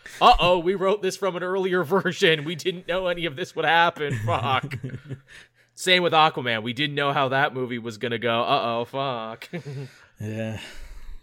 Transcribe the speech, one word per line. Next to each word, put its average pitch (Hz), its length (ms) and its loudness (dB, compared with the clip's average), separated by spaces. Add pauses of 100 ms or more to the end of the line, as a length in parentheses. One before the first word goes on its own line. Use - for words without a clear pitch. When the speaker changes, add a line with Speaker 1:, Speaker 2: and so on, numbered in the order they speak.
(220)
Speaker 1:
Uh-oh, 180 380 6
we 175 160 0
wrote 190 260 2
this 185 160 -4
from 185 180 -2
an 175 80 -4
earlier 185 400 0
version. 165 640 2
We 170 100 -4
didn't 175 320 -6
know 185 200 -2
any 175 180 -2
of 151 100 -4
this 175 200 -8
would 160 100 0
happen. 156 600 4
Fuck. 135 500 0 (500)
<laughs> - 500 -20
Same 180 260 4
with 165 120 2
Aquaman. 147 500 2
We 120 100 -4
didn't 143 220 -4
know 143 180 0
how 139 160 2
that 135 240 2
movie 123 240 -6
was 113 200 -8
gonna 117 200 -4
go. 117 240 0
Uh-oh, 117 440 0
fuck. 120 680 -8
<laughs> 143 680 -14
Speaker 2:
Yeah. 110 400 -6 (640)